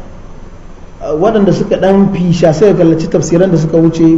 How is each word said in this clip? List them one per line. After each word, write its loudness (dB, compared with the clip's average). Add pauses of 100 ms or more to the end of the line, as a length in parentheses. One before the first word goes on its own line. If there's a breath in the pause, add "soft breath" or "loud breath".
(1000)
waɗanda 0
suka -2
ɗan 2
fisha 0
sai 2
ka 2
kallaci 0
tafsiran 0
da 2
suka 0
wuce 2 (140)